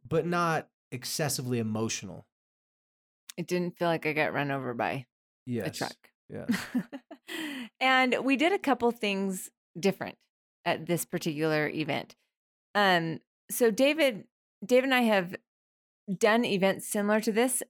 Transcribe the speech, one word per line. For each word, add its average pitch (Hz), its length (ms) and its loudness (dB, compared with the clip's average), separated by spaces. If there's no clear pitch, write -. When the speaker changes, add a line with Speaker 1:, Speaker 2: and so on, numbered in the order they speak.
Speaker 1:
but 160 200 0
not 175 420 0
excessively 127 680 -2
emotional. 110 680 -4
Speaker 2:
It 175 100 -6
didn't 180 320 -2
feel 175 100 0
like 160 180 -2
I 156 60 -2
got 147 220 0
run 143 160 -2
over 127 240 -4
by 110 160 -2
a 123 160 -6
Speaker 1:
Yes. 117 320 -6
Speaker 2:
truck. - 180 -6
Speaker 1:
Yeah. 101 180 -12
Speaker 2:
<laughs> 247 120 -2
And 262 440 4
we 269 120 2
did 320 160 4
a 392 60 0
couple 240 340 2
things 196 580 -4
different 175 380 -2
at 160 220 -2
this 170 180 -2
particular 156 640 -2
event. - 460 -6
Um, 175 440 2
so 233 220 4
David, 269 520 2
Dave 254 200 4
and 269 100 2
I 247 80 4
have 196 320 2
done 226 280 4
events 190 420 2
similar 208 340 0
to 214 120 0
this 240 380 2